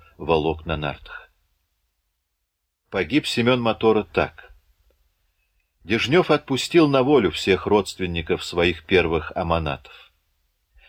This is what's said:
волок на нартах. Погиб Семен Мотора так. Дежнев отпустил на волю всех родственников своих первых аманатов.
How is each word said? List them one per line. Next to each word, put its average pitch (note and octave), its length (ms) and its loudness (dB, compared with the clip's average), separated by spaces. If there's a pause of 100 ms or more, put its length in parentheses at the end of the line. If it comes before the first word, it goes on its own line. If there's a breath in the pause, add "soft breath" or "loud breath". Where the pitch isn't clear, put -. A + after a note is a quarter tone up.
(180 soft breath)
волок D#2 480 -2
на D#2 120 -6
нартах. - 540 -10 (1600)
Погиб G2+ 340 -2
Семен B2 360 0
Мотора A2 420 2
так. - 500 -6 (1300)
Дежнев A2+ 460 0
отпустил D3+ 580 2
на C#3 140 2
волю B2 300 4
всех - 340 0
родственников F2+ 800 -2
своих F2 400 -2
первых E2 500 0
аманатов. E2 760 -6 (760 soft breath)